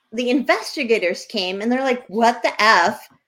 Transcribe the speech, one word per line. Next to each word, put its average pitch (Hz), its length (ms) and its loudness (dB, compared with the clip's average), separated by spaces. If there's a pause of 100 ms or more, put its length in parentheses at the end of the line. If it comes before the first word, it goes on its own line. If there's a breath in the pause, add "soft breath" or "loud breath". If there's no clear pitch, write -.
(120)
the 240 180 -4
investigators 240 960 -2
came, 190 340 -6
and 226 100 -2
they're 254 120 0
like, 254 240 -2
"What 226 360 2
the 202 80 -2 (100)
F? 196 460 2 (200)